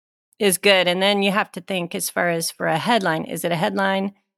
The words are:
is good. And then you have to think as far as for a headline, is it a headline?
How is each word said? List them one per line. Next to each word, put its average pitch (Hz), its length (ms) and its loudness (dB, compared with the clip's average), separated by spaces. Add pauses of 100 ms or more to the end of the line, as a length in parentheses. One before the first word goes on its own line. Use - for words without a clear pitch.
(380)
is 196 200 2
good. 185 300 4
And 180 140 0
then 202 200 2
you 196 80 2
have 202 220 -2
to 185 80 -10
think 175 340 -6
as 185 160 -6
far 180 200 0
as 165 200 -2
for - 160 -6
a 160 120 2
headline, 170 460 0
is 165 200 -8
it 170 80 0
a 175 40 -2
headline? 196 580 -2 (240)